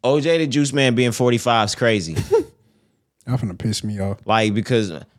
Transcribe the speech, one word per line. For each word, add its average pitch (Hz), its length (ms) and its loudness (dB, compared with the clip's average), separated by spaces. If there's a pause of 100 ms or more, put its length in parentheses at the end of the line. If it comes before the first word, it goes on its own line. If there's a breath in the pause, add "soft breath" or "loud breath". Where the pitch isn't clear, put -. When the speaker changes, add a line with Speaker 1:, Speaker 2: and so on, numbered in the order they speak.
Speaker 1:
O 139 180 2
J 165 180 0
the 156 80 0
Juice 139 260 0
Man 135 220 2
being 120 180 2
forty-five 120 540 2
is - 80 -4
crazy. 104 380 0
<laughs> - 1120 -6
Speaker 2:
Y'all 123 120 -2
finna 95 200 -6
piss 107 240 -4
me 104 180 -6
off. 98 260 -4
Speaker 1:
Like, 110 260 2
because 107 380 0
I 71 120 -12 (160)